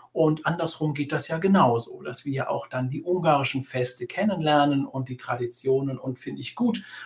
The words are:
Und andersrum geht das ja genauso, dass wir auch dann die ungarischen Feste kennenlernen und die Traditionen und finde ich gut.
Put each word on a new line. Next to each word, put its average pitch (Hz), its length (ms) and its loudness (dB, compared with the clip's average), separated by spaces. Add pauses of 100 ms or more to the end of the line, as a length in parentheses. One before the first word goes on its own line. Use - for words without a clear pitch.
(120)
Und 156 340 2
andersrum 160 480 -2
geht 143 200 -4
das 139 160 -2
ja 160 80 -2
genauso, 165 640 4
dass - 240 -10
wir 135 240 -2
auch - 180 -4
dann 127 220 -2
die 156 140 -6
ungarischen 156 600 2
Feste 123 440 -2
kennenlernen 151 800 2
und 131 220 -4
die 127 80 -8
Traditionen 131 840 -2
und 127 220 -6
finde - 220 -10
ich - 160 -12
gut. 240 260 0 (220)